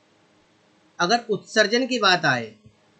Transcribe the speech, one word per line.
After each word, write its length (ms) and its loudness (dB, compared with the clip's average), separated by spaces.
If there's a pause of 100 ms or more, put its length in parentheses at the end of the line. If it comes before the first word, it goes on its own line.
(1000)
अगर 300 0
उत्सर्जन 580 0
की 120 -4
बात 260 2
आए 280 -2 (460)